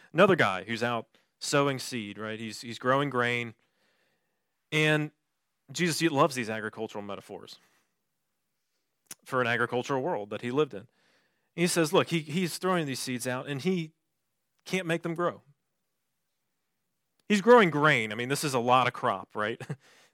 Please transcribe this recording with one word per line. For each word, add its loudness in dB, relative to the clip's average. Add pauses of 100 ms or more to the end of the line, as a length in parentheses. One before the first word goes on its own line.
(140)
another 6
guy 2
who's -6
out -4 (320)
sowing 0
seed, -10
right? -8
He's, -10
he's -12
growing 2
grain. -2 (1160)
And 2 (600)
Jesus -2
loves 2
these -4
agricultural -8
metaphors -14 (1700)
for -2
an 0
agricultural 0
world -6
that -8
he -6
lived 0
in. -14 (680)
He 2
says, 2
look, 4
he, -2
he's -4
throwing 0
these -6
seeds -6
out, -6
and -6
he -2 (720)
can't -4
make -2
them -6
grow. -4 (1900)
He's 4
growing 8
grain. 2
I -4
mean, -4
this -2
is -2
a 2
lot 4
of 0
crop, -4
right? -4
<laughs> -10 (360)